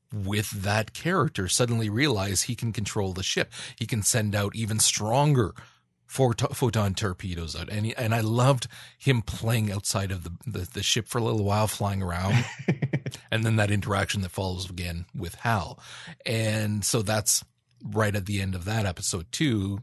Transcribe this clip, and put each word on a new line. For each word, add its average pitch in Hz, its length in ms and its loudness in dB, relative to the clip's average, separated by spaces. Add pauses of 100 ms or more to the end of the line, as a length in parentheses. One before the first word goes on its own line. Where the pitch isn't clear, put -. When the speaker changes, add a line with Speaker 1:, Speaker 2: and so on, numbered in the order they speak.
(120)
Speaker 1:
with 104 400 -2
that 104 420 0
character 156 540 0
suddenly 117 420 2
realize 104 540 2
he 120 120 -4
can 113 180 -4
control 95 400 -2
the 92 100 -6
ship. - 280 0 (260)
He 120 80 -6
can 110 160 0
send 104 320 2
out 101 220 0
even 110 240 -2
stronger 123 720 4 (540)
photo-, 127 460 2
photon 104 420 2
torpedoes 87 600 -4
out. 85 140 -8
And, 107 280 -2
and 113 180 0
I 117 60 2
loved 123 460 4 (300)
him 127 240 2
playing 110 500 0
outside 98 400 0
of 90 120 -6
the, 87 80 -10 (160)
the, 101 120 -4 (160)
the - 60 -4
ship - 280 0
for - 80 -2
a 117 60 0
little 113 200 2
while, 104 240 4
flying 101 340 -2
around. 95 420 2 (240)
Speaker 2:
<laughs> - 80 2 (560)
Speaker 1:
And 110 140 2
then 113 120 4
that 104 140 4
interaction 98 500 0
that 92 100 -4
follows 92 380 -4
again 87 360 -6 (100)
with 85 200 -6
Hal. 107 440 -2 (460)
And 107 600 0
so 120 160 2
that's 107 420 0 (400)
right 107 320 2
at 98 100 -2
the 101 160 -2
end 95 140 -2
of 87 100 -6
that 110 200 0
episode 92 460 -4
too. 101 520 0